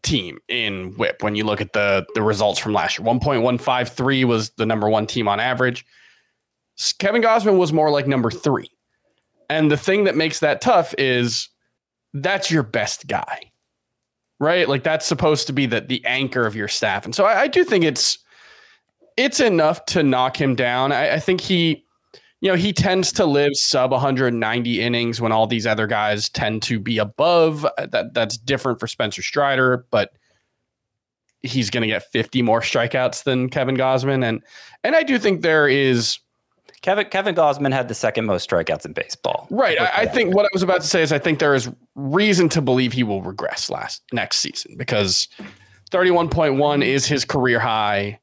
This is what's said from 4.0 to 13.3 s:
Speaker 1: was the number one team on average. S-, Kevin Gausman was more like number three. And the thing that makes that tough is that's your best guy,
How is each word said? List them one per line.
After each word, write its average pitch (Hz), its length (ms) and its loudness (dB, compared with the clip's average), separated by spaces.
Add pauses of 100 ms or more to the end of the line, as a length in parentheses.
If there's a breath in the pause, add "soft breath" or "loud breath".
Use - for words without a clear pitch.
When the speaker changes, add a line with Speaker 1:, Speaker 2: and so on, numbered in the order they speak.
Speaker 1:
was 113 260 0
the 113 160 -4
number 107 220 0
one 110 180 0
team 110 220 -2
on 101 100 0
average. 123 460 -2 (920 soft breath)
S-, - 160 -4
Kevin 208 260 0
Gausman 220 380 4
was 160 160 2
more 156 160 4
like 143 160 2
number 127 240 2
three. - 400 -2 (800)
And 156 200 4
the 147 60 4
thing 196 280 0
that 180 120 2
makes 160 240 -2
that 143 220 0
tough 190 340 2
is 123 540 0 (600)
that's 185 380 -2
your 156 140 2
best 107 420 -4
guy, - 460 -8 (880)